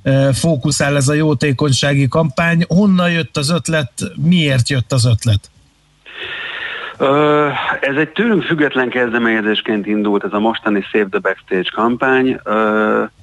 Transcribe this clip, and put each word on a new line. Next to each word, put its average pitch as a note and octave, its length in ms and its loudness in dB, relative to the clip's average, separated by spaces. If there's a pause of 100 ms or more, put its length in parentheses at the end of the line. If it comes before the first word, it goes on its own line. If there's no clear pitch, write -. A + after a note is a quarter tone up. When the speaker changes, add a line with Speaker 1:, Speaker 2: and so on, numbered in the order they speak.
Speaker 1:
e, C3+ 300 2
fókuszál C#3+ 640 0
ez C3+ 120 2
a D3 60 2
jótékonysági C#3+ 920 2
kampány. E3 600 0
Honnan F3+ 420 4
jött E3 260 -4
az D3 140 0
ötlet, D#3+ 420 -2 (240)
miért D3 520 2
jött C3 240 -2
az B2+ 120 4
ötlet? A2+ 460 0 (1500)
Speaker 2:
Ö, D3 500 2 (320)
ez C3+ 160 -2
egy D3+ 120 0
tőlünk G#3 340 0
független C#3+ 460 0
kezdeményezésként A2 1000 0
indult, G#2 380 0
ez F#2+ 80 -6
a G#2 60 -2
mostani G#2+ 420 0 (120)
Save G#2+ 180 2
the G2+ 80 -2
Backstage F#2 560 -4
kampány. C3 680 0
Ö, G#2+ 580 0 (200)